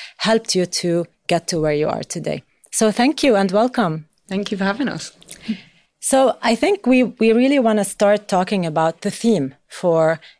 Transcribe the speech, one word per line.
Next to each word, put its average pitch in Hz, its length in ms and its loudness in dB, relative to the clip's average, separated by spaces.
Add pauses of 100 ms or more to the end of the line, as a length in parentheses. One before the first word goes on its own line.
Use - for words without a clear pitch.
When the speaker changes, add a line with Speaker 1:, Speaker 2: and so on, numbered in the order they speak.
(180)
Speaker 1:
helped 226 380 0
you 185 100 0
to 175 400 -2 (220)
get 170 200 -2
to 175 120 -4
where 151 140 0
you 151 160 -2
are - 140 -4
today. 151 380 -8 (300)
So 220 180 2
thank 247 320 0
you 262 140 4
and 196 160 0
welcome. 202 560 -2 (220)
Speaker 2:
Thank 196 200 -6
you 208 80 -6
for 190 60 -4
having 214 240 -2
us. - 240 -10 (880)
Speaker 1:
So 262 420 2
I 226 140 0
think 370 300 -2
we, 254 180 4
we 226 300 2
really 269 260 2
wanna 220 240 2
start 208 460 0
talking 185 360 0
about 160 360 -2
the 208 100 -4
theme 170 440 0 (120)
for 165 540 0 (180)